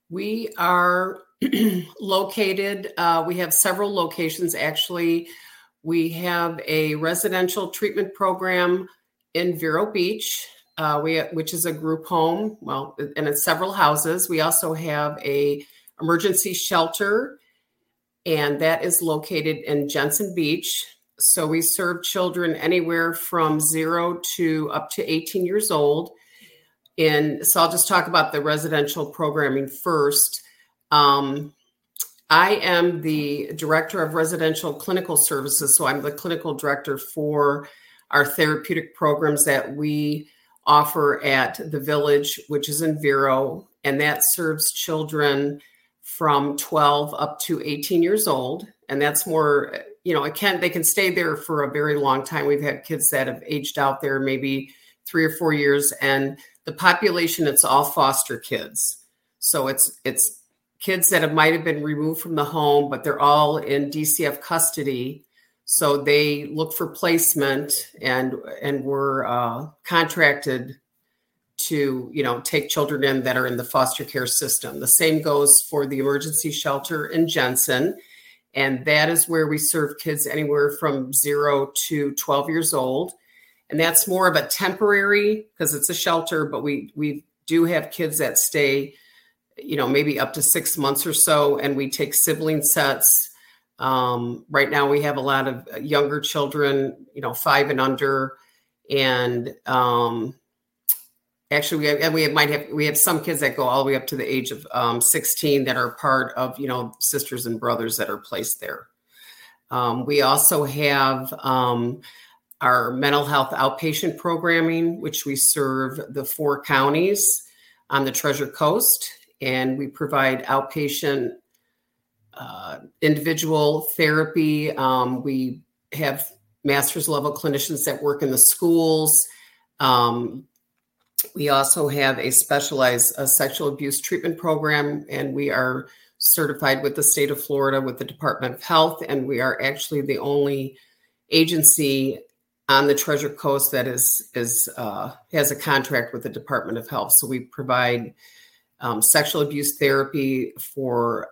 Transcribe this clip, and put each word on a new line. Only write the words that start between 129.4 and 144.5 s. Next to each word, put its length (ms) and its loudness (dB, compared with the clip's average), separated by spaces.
Um, 640 2
we 140 -2
also 400 2
have 300 2
a 120 -4
specialized, 880 2
uh, 80 -4
sexual 420 0
abuse 320 -4
treatment 380 -4
program, 720 0
and 240 -4
we 160 -2
are 380 -2
certified 640 0
with 120 -2
the 80 -2
state 300 2
of 120 -6
Florida 360 0
with 180 -6
the 60 -8
Department 500 -4
of 80 -16
Health, 440 2
and 200 -2
we 140 -2
are 200 0
actually 400 -4
the 180 -2
only 600 -2
agency 920 4
on 180 6
the 80 6
Treasure 340 -2
Coast 440 -2
that 160 0
is, 460 -2
is, 340 -2